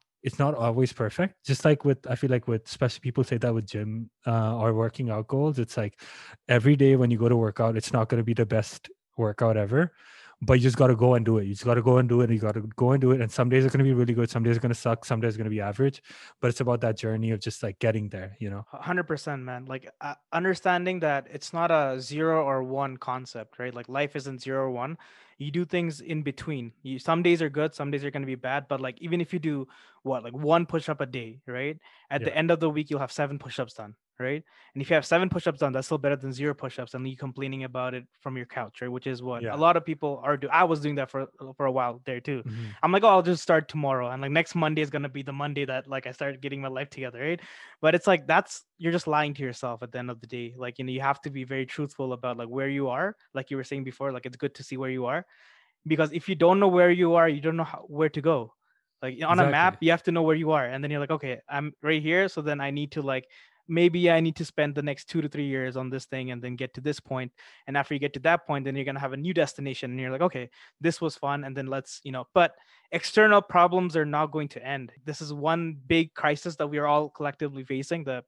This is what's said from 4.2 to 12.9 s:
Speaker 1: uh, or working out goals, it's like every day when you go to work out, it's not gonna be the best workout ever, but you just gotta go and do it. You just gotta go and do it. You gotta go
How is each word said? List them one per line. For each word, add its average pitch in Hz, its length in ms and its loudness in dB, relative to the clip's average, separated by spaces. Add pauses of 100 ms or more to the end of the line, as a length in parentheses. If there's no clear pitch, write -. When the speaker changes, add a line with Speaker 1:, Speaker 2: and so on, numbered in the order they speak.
Speaker 1:
uh, 113 300 2
or 113 160 2
working 113 380 0
out 110 180 -4
goals, 139 300 0
it's 113 180 -4
like 104 240 -4 (480)
every 123 280 6
day 135 200 8
when 123 140 4
you 117 80 2
go 117 100 4
to 120 80 6
work 113 240 0
out, 113 160 2
it's - 160 -2
not 113 160 2
gonna 120 160 2
be 117 80 0
the 113 140 2
best 107 420 0 (300)
workout 110 400 2
ever, 123 340 2 (480)
but 123 140 6
you 127 60 8
just 120 180 4
gotta 123 180 8
go 123 180 6
and 113 120 2
do 113 100 6
it. 104 80 2
You 98 80 -4
just 98 140 -8
gotta 120 160 4
go 127 160 8
and 123 100 4
do 120 140 6
it. 117 80 4
You 113 80 4
gotta 107 240 -2
go 120 300 2